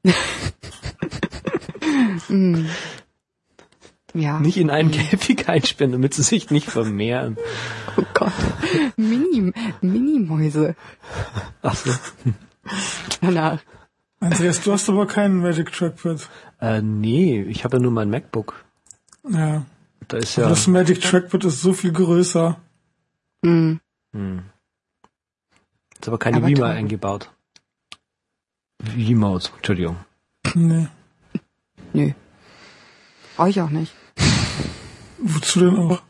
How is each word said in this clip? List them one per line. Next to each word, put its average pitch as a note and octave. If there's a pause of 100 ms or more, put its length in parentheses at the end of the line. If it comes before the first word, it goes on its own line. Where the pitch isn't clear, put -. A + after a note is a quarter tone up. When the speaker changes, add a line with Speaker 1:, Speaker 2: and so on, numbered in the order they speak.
Speaker 1:
Hm. F#3
Speaker 2:
<laughs> - (2000)
Hm. F3 (1500)
Ja. D#3
Speaker 3:
Nicht D#3+
in D#3+
einen D#3
Speaker 2:
Hm. D3+
Speaker 3:
Käfig -
einsperren, C#3+
damit B2+
sie D3+
sich -
nicht D3
vermehren. A2+ (600)
Speaker 2:
Oh - (120)
Gott. - (640)
Mini, A#3 (280)
Minimäuse. E3 (880)
Speaker 3:
Ach G#2
so. - (1300)
Speaker 2:
Danach. D#3+ (600)
Speaker 1:
Andreas, E3+
du G3+
hast G3+
aber G3+
keinen G3+
Magic E3
Trackpad. E3 (320)
Speaker 3:
Äh, A2
nee, A2
ich G#2
hab B2
ja C3
nur B2
mein G#2+
MacBook. - (640)
Speaker 1:
Ja. D#3 (440)
Speaker 3:
Da A#2+
ist A2+
Speaker 1:
Aber A#2
Speaker 3:
ja -
Speaker 1:
das -
Magic F3+
Trackpad F#3
ist D#3
so F#3
viel F3+
größer. E3+ (840)
Speaker 2:
Hm. E3 (340)
Speaker 3:
Hm. F#2+ (1600)
Ist -
aber A2+
keine A#2+
Speaker 2:
Aber A#2+
Speaker 3:
Wii C#3+
mehr C3+
Speaker 2:
toll. A2+
Speaker 3:
eingebaut. G#2 (1500)
Wiimote, A2
Entschuldigung. F2 (580)
Speaker 1:
Nee. E3 (1040)
Speaker 2:
Nö. D3 (1200)
Brauch E3+
ich G3
auch E3
nicht. D#3+ (1300)
Speaker 1:
Wozu E3+
denn F3+
auch? F3